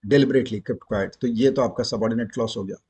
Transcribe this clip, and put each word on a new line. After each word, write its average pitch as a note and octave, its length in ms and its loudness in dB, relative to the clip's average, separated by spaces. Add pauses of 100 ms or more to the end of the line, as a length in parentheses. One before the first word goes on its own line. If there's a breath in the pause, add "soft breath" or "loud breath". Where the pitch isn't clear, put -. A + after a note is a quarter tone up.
deliberately B2 580 2
kept - 320 -8
quiet, G2 280 -2
तो B2+ 60 -2
ये A#2+ 240 2
तो C3+ 100 0
आपका A#2+ 220 -2
सबऑर्डिनेट A2+ 480 -2
क्लॉज A2+ 260 -4
हो G2 60 -6
गया। F#2+ 140 -10 (120)